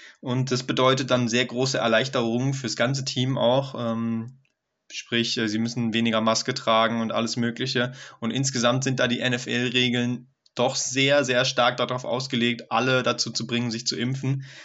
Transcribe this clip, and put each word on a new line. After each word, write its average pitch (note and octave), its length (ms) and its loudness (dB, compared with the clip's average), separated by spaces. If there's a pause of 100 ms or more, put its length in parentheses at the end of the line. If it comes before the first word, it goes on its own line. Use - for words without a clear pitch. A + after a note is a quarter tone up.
(200)
Und C3 300 -2
das B2+ 140 -2
bedeutet C3 460 2
dann B2 180 2
sehr B2 180 2
große C3 320 -2
Erleichterungen A#2+ 760 2
fürs B2+ 240 -6
ganze C3+ 300 0
Team B2+ 320 -2
auch. B2+ 400 2
Ähm, A2+ 640 -4 (520)
sprich, A#2 460 -2
äh, A2 100 0
sie G#2+ 100 -2
müssen A2+ 360 -2
weniger A2+ 260 2
Maske A2+ 320 2
tragen A2+ 480 2
und A2 120 -2
alles A2+ 240 -2
Mögliche. B2 560 -2 (280)
Und A2+ 120 -4
insgesamt C3 520 0
sind B2+ 160 0
da B2+ 80 2
die A#2+ 120 -2
N-F-L-Regeln B2 1040 0 (280)
doch B2+ 200 0
sehr, C3+ 500 2
sehr B2 200 2
stark B2 320 2
darauf B2 280 -2
ausgelegt, A#2+ 680 -2
alle B2+ 320 2
dazu B2 260 0
zu A2+ 160 -6
bringen, A#2+ 240 -2
sich A#2 160 -6
zu - 100 -4
impfen. C3+ 480 -2 (200)